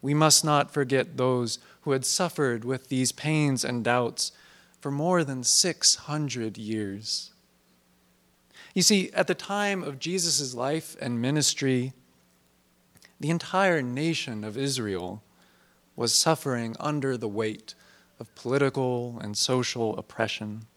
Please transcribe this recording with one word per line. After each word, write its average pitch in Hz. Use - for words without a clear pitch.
We 139
must 151
not 147
forget 131
those 127
who 143
had 135
suffered 127
with 127
these 131
pains 147
and 120
doubts 120
for 143
more 160
than 131
six -
hundred 123
years. 107
You 185
see, 190
at 180
the 180
time 202
of 143
Jesus' 156
life 143
and 120
ministry, 131
the 147
entire 175
nation 127
of 107
Israel 107
was 117
suffering 120
under 135
the 113
weight 107
of -
political 123
and 104
social 123
oppression. 110